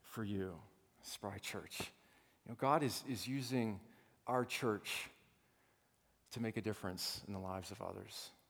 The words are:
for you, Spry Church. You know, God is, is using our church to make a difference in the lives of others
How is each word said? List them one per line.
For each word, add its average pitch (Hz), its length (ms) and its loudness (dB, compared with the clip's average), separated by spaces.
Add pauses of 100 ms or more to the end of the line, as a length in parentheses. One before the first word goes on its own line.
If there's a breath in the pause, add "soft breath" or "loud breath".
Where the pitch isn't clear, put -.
for - 200 -6
you, 95 380 0 (420)
Spry 98 360 -6
Church. - 420 -6 (640 soft breath)
You - 60 -10
know, 120 60 -6
God 147 260 6
is, 120 260 2
is 117 180 -2
using 120 540 2 (460 loud breath)
our 123 180 4
church - 680 0 (1200 soft breath)
to 113 100 -4
make 110 140 2
a 113 40 2
difference 95 640 0
in 101 60 -6
the 98 60 -2
lives 92 320 -4
of 95 100 -8
others 95 500 -6 (200)